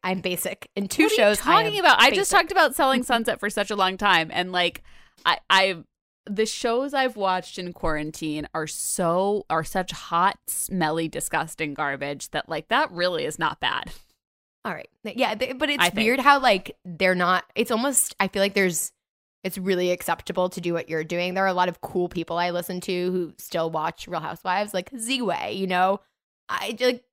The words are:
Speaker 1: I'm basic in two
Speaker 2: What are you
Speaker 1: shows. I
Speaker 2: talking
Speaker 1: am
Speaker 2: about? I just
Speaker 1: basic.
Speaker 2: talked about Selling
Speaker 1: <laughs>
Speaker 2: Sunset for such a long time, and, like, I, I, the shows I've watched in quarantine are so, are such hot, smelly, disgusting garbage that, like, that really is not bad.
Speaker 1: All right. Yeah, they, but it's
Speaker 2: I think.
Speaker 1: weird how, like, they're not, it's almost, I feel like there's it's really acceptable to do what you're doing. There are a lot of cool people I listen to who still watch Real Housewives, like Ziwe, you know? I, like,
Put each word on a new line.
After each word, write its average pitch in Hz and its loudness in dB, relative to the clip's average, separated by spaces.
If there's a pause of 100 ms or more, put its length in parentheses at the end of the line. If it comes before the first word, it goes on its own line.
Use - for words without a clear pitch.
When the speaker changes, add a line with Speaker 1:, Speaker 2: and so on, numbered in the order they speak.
Speaker 1:
I'm 190 -2
basic - -6
in 196 -4
two - 2
Speaker 2:
What 427 2
are - 2
you - 2
Speaker 1:
shows. 208 6
I 359 4
Speaker 2:
talking 427 -2
Speaker 1:
am 370 2
Speaker 2:
about? 294 8
I 247 8
just 381 0
Speaker 1:
basic. 403 6
Speaker 2:
talked 330 2
about 311 4
Selling 262 2
Speaker 1:
<laughs> - -10
Speaker 2:
Sunset 233 0
for 202 -2
such 202 -2
a 208 -4
long 190 2
time, 175 4
and, 180 -2
like, 175 0 (420)
I, - 2 (100)
I, 190 4 (500)
the 208 -2
shows 247 -2
I've 262 0
watched 185 -2
in 175 -8
quarantine 151 -4
are 156 -4
so, 190 -2
are 160 0
such 185 -4
hot, 339 0 (100)
smelly, 165 -2
disgusting 151 -4
garbage 143 -6
that, - -4
like, 156 -6
that 269 0
really 170 -2
is 151 -6
not 160 -2
bad. - -2 (680)
Speaker 1:
All 190 -6
right. - -14 (140)
Yeah, 220 0
they, 233 -4
but 285 0
it's 285 0
Speaker 2:
I 175 6
think. 202 0
Speaker 1:
weird 254 2
how, 277 6
like, 220 2
they're 185 0
not, 180 2 (100)
it's 233 0
almost, 247 0
I 196 0
feel 196 0
like 196 2
there's 185 0 (520)
it's 190 -6
really 180 2
acceptable 180 -2
to 180 -10
do 170 -2
what 165 -4
you're 156 -2
doing. 175 -2
There 190 2
are 190 2
a 185 0
lot 180 2
of 170 -4
cool 180 -2
people 165 -6
I 175 0
listen 175 -4
to 180 -2
who 180 -4
still 165 -4
watch 160 -6
Real 175 -6
Housewives, 185 -4
like 185 -6
Ziwe, 226 -4
you 190 -2
know? 185 2 (480)
I, 202 -6
like, 247 0